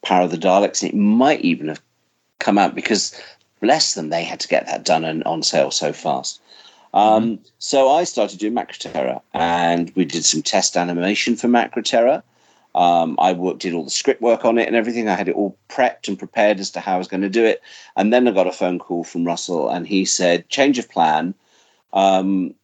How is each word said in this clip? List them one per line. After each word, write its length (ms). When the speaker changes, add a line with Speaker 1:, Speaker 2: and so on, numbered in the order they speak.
Speaker 1:
Power 200
of 80
the 60
Daleks, 460
and 80
it 60
might 440
even 280
have 120
come 180
out 180
because, 440
bless 320
them, 160
they 140
had 180
to 60
get 200
that 160
done 220
and 180
on 200
sale 280
so 220
fast. 480
Um, 300
Speaker 2:
Mm-hmm. 200
Speaker 1:
so 320
I 140
started 340
doing 140
Macroterror, 680
and 600
we 100
did 200
some 160
test 360
animation 580
for 120
Macroterror. 760
Um, 440
I 140
worked, 260
did 140
all 100
the 60
script 320
work 240
on 120
it 100
and 80
everything. 340
I 60
had 120
it 80
all 220
prepped 380
and 100
prepared 420
as 120
to 80
how 160
I 20
was 100
gonna 220
do 160
it. 160
And 180
then 140
I 40
got 160
a 40
phone 280
call 240
from 220
Russell, 440
and 160
he 200
said, 440
"Change 300
of 100
plan. 440
Um, 600